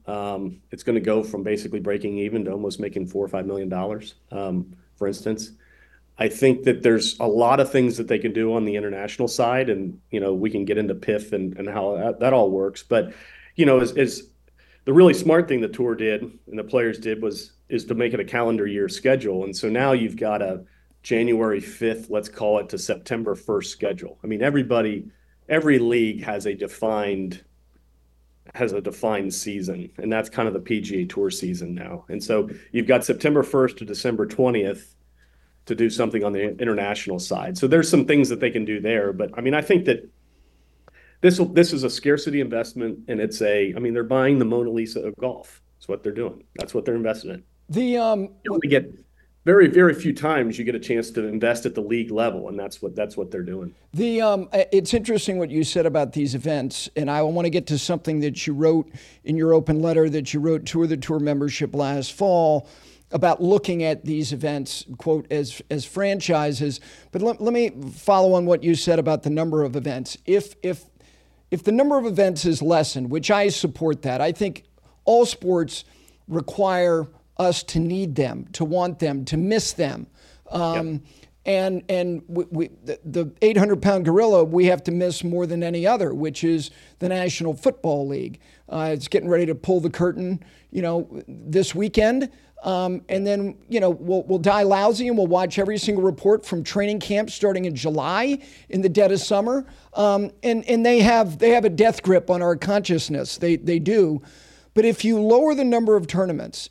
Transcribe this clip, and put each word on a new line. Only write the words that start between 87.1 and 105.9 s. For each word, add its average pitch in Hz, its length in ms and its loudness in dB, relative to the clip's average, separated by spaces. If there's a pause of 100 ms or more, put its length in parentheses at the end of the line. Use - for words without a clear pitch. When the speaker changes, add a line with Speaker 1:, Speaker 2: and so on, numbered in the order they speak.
Speaker 2:
Football 143 540 -2
League. 135 320 -8 (280)
Uh, 156 240 -4
it's 143 140 -6
getting 180 220 0
ready 175 180 4
to 160 80 -2
pull 185 240 0
the 165 120 -2
curtain, 180 520 -2 (300)
you 185 100 -4
know, 170 460 -4
this 156 480 -2
weekend. 220 540 2 (320)
Um, 180 480 -2
and 196 160 -2
then, 202 320 -2 (100)
you 233 100 -2
know, 190 120 4
we'll, 175 320 0
we'll 185 160 0
die 202 240 4
lousy 202 460 4
and 233 100 2
we'll 190 80 4
watch 180 320 2
every 202 180 0
single 202 260 0
report 196 440 2
from 170 180 -4
training 208 340 -2
camp 208 300 -2
starting 196 380 0
in 165 80 -4
July 160 640 0 (320)
in 190 100 -2
the 190 80 4
dead 190 240 6
of 196 80 2
summer. 240 460 0 (260)
Um, 202 380 2 (120)
and, 233 220 0
and 233 220 2
they 240 140 6
have, 214 380 4
they 226 120 6
have 233 160 6
a - 20 2
death 202 340 4
grip 185 280 4
on 180 100 0
our 175 160 2
consciousness. 160 800 -2
They, 170 200 2
they 170 220 0
do. 160 440 2 (500)
But 220 140 6
if 226 180 0
you 220 160 4
lower 247 340 6
the 277 80 0
number 233 320 4